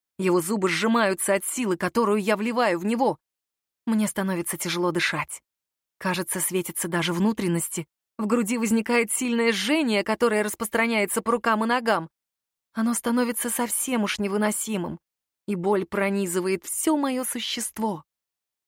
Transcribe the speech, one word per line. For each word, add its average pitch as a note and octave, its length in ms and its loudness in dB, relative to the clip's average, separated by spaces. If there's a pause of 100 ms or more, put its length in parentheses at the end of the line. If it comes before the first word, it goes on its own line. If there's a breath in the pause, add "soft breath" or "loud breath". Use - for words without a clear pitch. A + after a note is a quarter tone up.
(180)
Его F3+ 220 4
зубы F#3+ 280 0
сжимаются G3+ 680 2
от G3 100 0
силы, G3+ 320 -2
которую G#3 440 2
я G3+ 160 2
вливаю A3 440 0
в F3 40 -4
него. A3+ 340 2 (680)
Мне G#3+ 220 2
становится F#3 500 -2
тяжело F3 320 -2
дышать. E3 500 -4 (580)
Кажется, F#3 420 -4
светятся F3+ 480 -2
даже E3+ 240 0
внутренности. F3 760 0 (320)
В G#3+ 80 -2
груди A#3 320 0
возникает A3+ 540 2
сильное A#3 400 2
жжение, A3 500 2
которое G#3+ 400 2
распространяется A3 800 0
по - 100 -2
рукам A3+ 300 2
и A3 40 0
ногам. A3+ 440 0 (640)
Оно A3+ 200 0
становится A#3 580 0
совсем A#3 520 -2
уж - 160 -2
невыносимым, G3+ 800 -2 (480)
и G#3 80 -2
боль F#3 320 2
пронизывает F#3+ 760 0
все - 320 0
мое C4 280 0
существо. A3 800 -4 (640)